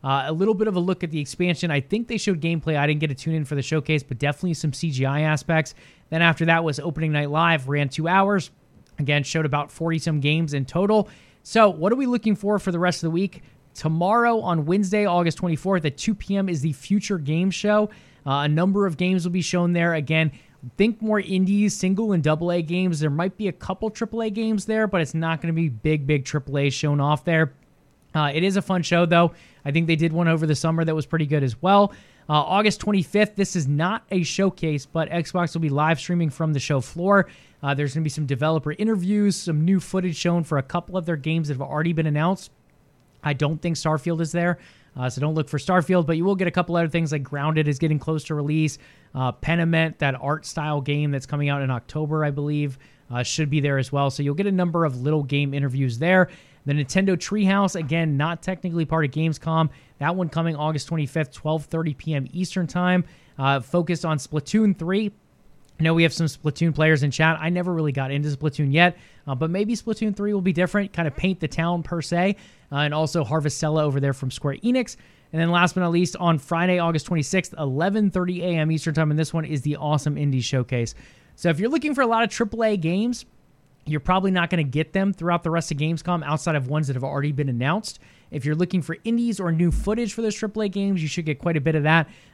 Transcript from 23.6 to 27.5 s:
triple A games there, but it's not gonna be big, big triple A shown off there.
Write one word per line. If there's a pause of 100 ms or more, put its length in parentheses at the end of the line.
triple
A
games
there,
but
it's
not
gonna
be
big,
big
triple
A
shown
off
there. (640)